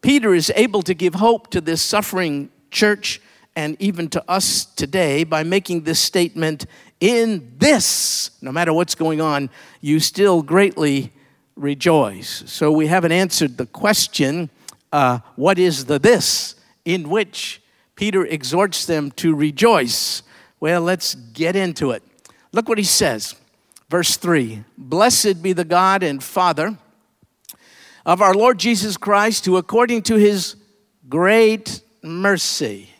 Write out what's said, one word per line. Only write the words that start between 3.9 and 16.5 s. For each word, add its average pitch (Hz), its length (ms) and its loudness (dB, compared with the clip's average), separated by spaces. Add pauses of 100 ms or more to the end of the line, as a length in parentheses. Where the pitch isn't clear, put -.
to 180 180 -4
us 190 380 -2
today 151 580 -2
by 156 200 -2
making 175 400 -2
this 160 160 -2
statement, 160 680 -2 (340)
"In 208 600 0
this, - 720 0 (100)
no 131 100 -10
matter 165 220 0
what's 170 220 0
going 160 260 -2
on, 143 300 -2 (300)
you 151 180 2
still 185 420 2
greatly 151 720 0 (440)
rejoice." 143 920 -2
So 151 240 0
we 156 160 2
haven't 170 240 2
answered 165 460 0
the 123 100 -6
question, 170 800 -2 (420)
uh, 127 280 2 (160)
what 175 240 2
is 160 260 0
the 143 140 0
this - 560 2 (300)